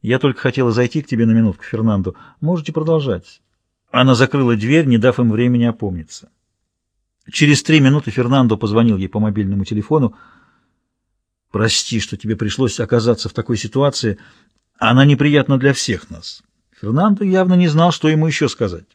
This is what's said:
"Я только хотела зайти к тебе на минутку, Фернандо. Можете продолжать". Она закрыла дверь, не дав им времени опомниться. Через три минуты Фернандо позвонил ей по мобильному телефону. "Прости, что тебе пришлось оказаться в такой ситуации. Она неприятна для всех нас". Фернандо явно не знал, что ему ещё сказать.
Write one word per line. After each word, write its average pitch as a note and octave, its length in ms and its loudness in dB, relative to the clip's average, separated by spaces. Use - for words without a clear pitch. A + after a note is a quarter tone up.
"Я B2 160 -2
только C3+ 220 -2
хотела B2 320 -2
зайти B2 300 0
к - 40 -14
тебе A#2 200 0
на A2+ 40 2
минутку, A2+ 320 2
Фернандо. G#2 520 -2
Можете D#3+ 320 -4
продолжать". D3+ 680 -4
Она B2+ 240 4
закрыла B2 420 2
дверь, C#3 300 0
не A#2+ 120 2
дав A#2+ 200 2
им A#2+ 120 2
времени A#2+ 340 0
опомниться. G2 640 -6
Через D3 320 2
три D3+ 180 4
минуты C#3 300 2
Фернандо A#2+ 460 0
позвонил A2+ 400 0
ей F#2 120 -4
по G#2 120 -6
мобильному G2 440 -2
телефону. A#2 500 -2
"Прости, G#2+ 500 -2
что - 160 -10
тебе G#2+ 200 -6
пришлось A2 440 -4
оказаться A2+ 480 -2
в - 40 -12
такой A#2 240 -4
ситуации. A#2 600 -4
Она B2 260 4
неприятна C#3+ 540 2
для C3+ 140 2
всех - 380 -6
нас". - 320 -20
Фернандо F#3+ 440 0
явно F#3 300 2
не F3 140 4
знал, E3 240 2
что - 160 -2
ему D#3 180 2
ещё D3 220 -2
сказать. F2+ 460 -6